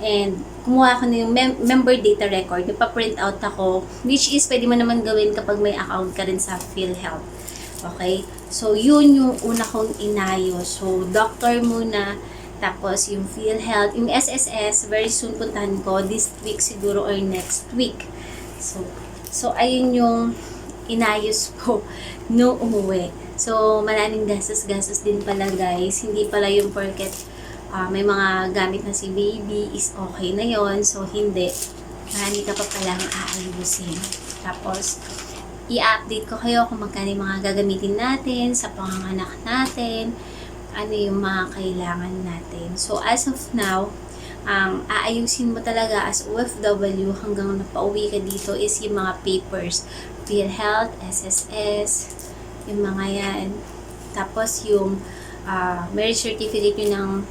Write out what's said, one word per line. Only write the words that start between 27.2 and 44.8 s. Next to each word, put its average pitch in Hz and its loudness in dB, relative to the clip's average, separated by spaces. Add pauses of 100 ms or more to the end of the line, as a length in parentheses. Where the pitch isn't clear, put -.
ah, 185 -2
may 190 0
mga 190 4
gamit 185 0
na 202 -4
si 190 -4
baby 208 0
is - -2
okay 185 -4
na 208 0
yon. 208 2
So, 202 0
hindi. 185 0 (640)
Marami 202 -2
ka 202 -2
pa 202 0
palang 190 -2
aayusin. 180 -4 (480)
Tapos, 190 -6 (720)
i-update 220 2
ko 220 -8
kayo 233 4
kung 226 -6
magkano 196 -4
yung 196 -2
mga 196 -2
gagamitin 196 0
natin 247 0
sa - -4
panganganak 190 -4 (160)
natin, 233 -2 (560)
ano 214 -4
yung 202 2
mga 190 0
kailangan 180 -4 (120)
natin. 170 -8
So, 202 -2
as 247 2
of 262 -2 (160)
now, 202 0 (560)
ang 190 2